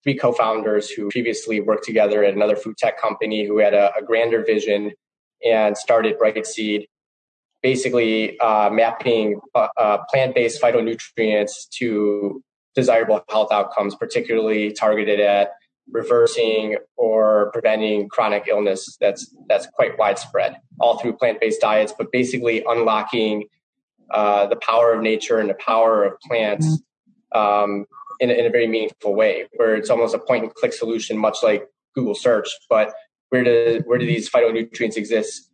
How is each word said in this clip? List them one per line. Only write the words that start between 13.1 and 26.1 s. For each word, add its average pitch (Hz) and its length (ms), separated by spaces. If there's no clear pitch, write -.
health 107 240
outcomes, 101 420
particularly 110 760
targeted 107 480
at 101 300
reversing 113 880
or 107 560
preventing 107 560
chronic 104 400
illness 101 540
that's, - 320
that's 101 160
quite - 320
widespread, 101 580
all 117 180
through 117 140
plant-based 110 480
diets, 107 360
but - 140
basically 123 560
unlocking, 110 760
uh, 101 360
the - 100
power 117 380
of 110 80
nature 110 360
and 104 120
the 98 40
power 113 500
of 98 160